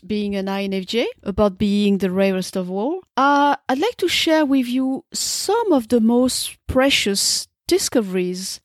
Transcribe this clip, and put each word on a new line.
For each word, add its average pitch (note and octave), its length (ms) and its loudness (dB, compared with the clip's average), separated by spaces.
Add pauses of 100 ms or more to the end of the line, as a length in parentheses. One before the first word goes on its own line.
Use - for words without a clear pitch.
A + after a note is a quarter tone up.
being G#3 300 -4
an G3 120 -4
I G3 160 -4
N G3 100 -4
F F#3+ 120 -4
J, B3 220 -2 (160)
about G3+ 340 0
being G3+ 400 2
the F#3 140 0
rarest F#3+ 440 0
of F3+ 140 -6
all, B3+ 320 -4 (160)
uh, C#4+ 380 4 (120)
I'd C4 120 -2
like A4+ 180 -2
to F#4 100 -2
share D#4 380 2
with C4 220 0
you C4 460 -2
some - 580 -2
of B3 160 2
the A#3+ 120 4
most A#3+ 580 0 (100)
precious - 800 0 (200)
discoveries F#3+ 960 -2